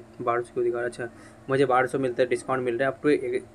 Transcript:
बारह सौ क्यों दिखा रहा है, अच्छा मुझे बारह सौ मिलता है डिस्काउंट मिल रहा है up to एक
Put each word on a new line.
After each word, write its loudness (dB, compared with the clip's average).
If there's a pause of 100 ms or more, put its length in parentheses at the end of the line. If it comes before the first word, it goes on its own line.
(220)
बारह 0
सौ -10
क्यों 0
दिखा 0
रहा -4
है, -2
अच्छा -10 (400)
मुझे 2
बारह 4
सौ -2
मिलता 0
है -2
डिस्काउंट -2
मिल -2
रहा 0
है -4
up -20
to 2
एक 0 (120)